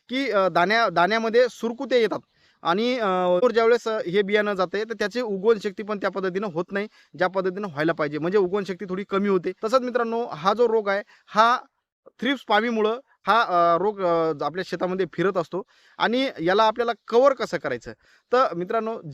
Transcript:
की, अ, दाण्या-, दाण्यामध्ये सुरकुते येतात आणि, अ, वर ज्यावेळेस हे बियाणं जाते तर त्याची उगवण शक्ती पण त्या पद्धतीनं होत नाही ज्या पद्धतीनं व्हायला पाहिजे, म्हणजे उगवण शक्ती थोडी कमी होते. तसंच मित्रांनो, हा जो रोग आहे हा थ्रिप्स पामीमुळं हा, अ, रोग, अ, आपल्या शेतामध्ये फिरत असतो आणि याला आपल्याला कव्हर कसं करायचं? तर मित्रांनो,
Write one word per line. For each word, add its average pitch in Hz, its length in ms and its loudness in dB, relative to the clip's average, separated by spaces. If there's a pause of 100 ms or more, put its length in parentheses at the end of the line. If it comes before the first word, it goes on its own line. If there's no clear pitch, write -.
की, 262 220 -4
अ, 190 180 2
दाण्या-, 196 400 2
दाण्यामध्ये 220 600 2
सुरकुते 233 520 -2
येतात 175 180 0 (420)
आणि, 233 380 0
अ, 214 80 0
वर 180 440 2
ज्यावेळेस 226 360 2
हे 208 340 0
बियाणं 208 320 0
जाते 185 300 -2
तर 226 100 -8
त्याची 208 280 -4
उगवण 214 420 0
शक्ती 208 200 -6
पण 208 140 -6
त्या 196 120 -2
पद्धतीनं 190 380 -4
होत 175 240 -4
नाही 202 160 -4 (300)
ज्या 175 100 2
पद्धतीनं 190 400 -4
व्हायला 156 260 0
पाहिजे, 151 260 -4
म्हणजे 180 180 0
उगवण 196 260 0
शक्ती 190 260 -10
थोडी 190 140 -6
कमी 196 260 -2
होते. 185 220 0 (120)
तसंच 233 180 2
मित्रांनो, 233 440 -2
हा 180 280 -2
जो 233 140 4
रोग 220 220 0
आहे 202 140 -2 (240)
हा 233 300 4 (640)
थ्रिप्स 262 280 -2
पामीमुळं 220 520 0 (280)
हा, 214 140 4
अ, 170 360 4
रोग, 196 240 -4
अ, 165 320 0 (120)
आपल्या 170 220 -6
शेतामध्ये 185 460 -4
फिरत 190 240 -2
असतो 175 260 -6 (340)
आणि 247 320 0 (100)
याला 185 240 2
आपल्याला 233 280 0 (160)
कव्हर 262 260 6
कसं 208 240 -4
करायचं? 123 360 -6 (380)
तर 247 220 2
मित्रांनो, 220 480 -4 (120)